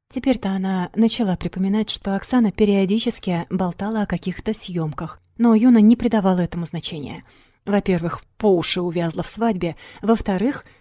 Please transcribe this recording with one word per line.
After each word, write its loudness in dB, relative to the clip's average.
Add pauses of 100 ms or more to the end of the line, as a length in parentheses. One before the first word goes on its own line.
Теперь-то -2
она -2
начала 2
припоминать, -2
что -4
Оксана 2
периодически 0
болтала -4
о -2
каких-то -6
съемках, -8 (160)
но 4
Юна 6
не 8
придавала 2
этому -4
значения. -10 (400)
Во-первых, -2 (140)
по -2
уши 2
увязла -2
в -8
свадьбе, -2 (260)
во-вторых, 0 (160)